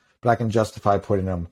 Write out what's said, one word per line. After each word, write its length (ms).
but 100
I 40
can 160
justify 480
putting 280
them 260